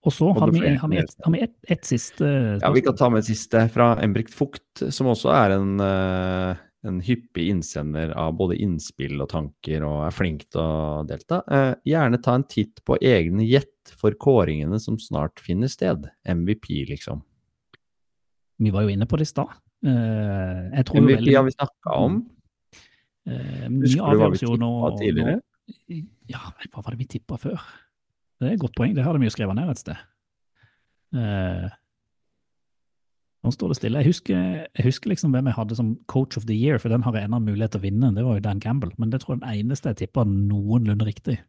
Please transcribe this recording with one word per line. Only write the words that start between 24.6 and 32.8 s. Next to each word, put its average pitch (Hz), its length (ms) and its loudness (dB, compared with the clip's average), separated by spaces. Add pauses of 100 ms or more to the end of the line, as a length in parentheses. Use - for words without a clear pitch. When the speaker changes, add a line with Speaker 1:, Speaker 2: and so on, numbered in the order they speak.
Speaker 2:
tippet 101 160 -2
tidligere? 82 400 2
Speaker 1:
nå. - 640 -14 (240)
Ja, 127 100 -12 (160)
men - 160 -18
hva - 140 -14
var 113 60 -6
det 117 80 -10
vi 131 60 -4 (120)
tippet - 240 -10
før? - 180 -6 (760)
Det 127 120 -2
er 214 40 0
et 202 60 -2
godt 127 160 -4
poeng. 120 180 0
Det 143 80 0
har 165 120 0
de 139 100 2
jo 110 80 2
skrevet 98 240 -4
ned 165 140 -2
et 127 100 -4
sted. - 160 -12 (1200)
Eh, 95 540 -2 (1800)